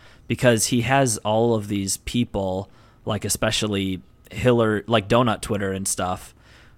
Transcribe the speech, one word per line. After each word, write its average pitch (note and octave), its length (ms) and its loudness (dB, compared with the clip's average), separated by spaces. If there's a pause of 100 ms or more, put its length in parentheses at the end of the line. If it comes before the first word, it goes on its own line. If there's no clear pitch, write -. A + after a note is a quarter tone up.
(280)
because A#2 400 2
he A#2+ 140 2
has C3 380 2
all A2+ 340 2
of G#2 140 -2
these G2+ 300 -4
people, G2 720 -4 (380)
like, G#2+ 200 -4
especially G2 760 -2 (300)
Hillary, A2+ 560 2
like, A2 200 2
Donut A#2 340 2
Twitter G2+ 300 -4
and F#2+ 160 -6
stuff, - 460 -6 (440)